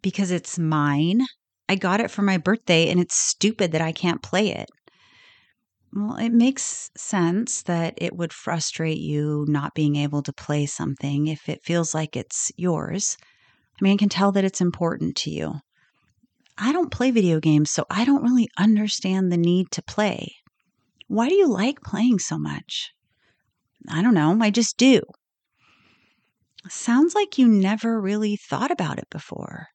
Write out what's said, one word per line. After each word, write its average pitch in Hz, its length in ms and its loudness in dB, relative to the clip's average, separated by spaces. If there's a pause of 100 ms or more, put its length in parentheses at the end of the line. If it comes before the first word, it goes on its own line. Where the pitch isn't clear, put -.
"Because 190 300 -2
it's - 260 -6
mine. 156 680 2 (420)
I 196 80 2
got 190 240 0
it 233 100 -2
for 202 120 -4
my 196 160 2
birthday, 170 520 2
and 180 100 2
it's - 160 -2
stupid 202 540 0
that 160 100 0
I 160 120 -2
can't 170 280 -2
play 196 300 -2
it." - 180 -8 (1200)
Well, 208 240 -6
it 233 160 -2
makes 254 640 2
sense 190 680 0
that 170 340 -2
it 170 200 -6
would 170 160 -6
frustrate 160 680 -4
you 151 480 -2
not 147 280 -2
being 147 200 2
able 147 300 -2
to 143 80 -8
play 147 340 -2
something 143 640 -4
if 156 200 -8
it - 140 -8
feels 170 320 -2
like 156 220 -6
it's - 400 -6
yours. 175 600 -4 (640)
I 196 40 0
mean, 196 80 4
I 202 40 4
can 202 120 2
tell 202 240 2
that 196 120 2
it's 190 160 -2
important 170 580 -2
to - 120 -6
you. 151 300 -6 (1000)
"I 240 140 0
don't 339 180 0
play 254 220 0
video 180 260 4
games, 151 320 4
so - 180 -4
I 208 160 -2
don't 277 200 2
really 240 240 2 (100)
understand 196 720 2
the 175 60 2
need 175 360 2
to - 100 -10
play." - 520 -4 (720)
Why 226 220 0
do 381 80 4
you 392 100 6
like 233 360 0
playing 214 360 2
so 160 200 -4
much? - 520 -8 (1000)
I 156 120 -4
don't 233 140 4
know, 165 260 4
I 214 100 2
just 220 260 0
do. 254 260 6 (1700)
Sounds 269 460 2
like 403 240 0
you 254 100 8
never 214 520 2
really 208 360 -2
thought - 340 -4
about 160 280 -2
it - 120 -12
before. - 640 -12